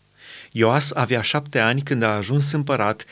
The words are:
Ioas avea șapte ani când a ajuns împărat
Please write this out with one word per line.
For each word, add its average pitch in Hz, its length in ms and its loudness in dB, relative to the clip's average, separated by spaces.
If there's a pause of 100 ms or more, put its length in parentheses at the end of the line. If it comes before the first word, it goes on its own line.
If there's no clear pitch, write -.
(520)
Ioas 127 420 2
avea 120 260 0
șapte 143 380 -2
ani 120 240 2
când 139 200 -2
a 110 120 2
ajuns 131 380 0
împărat 139 600 -2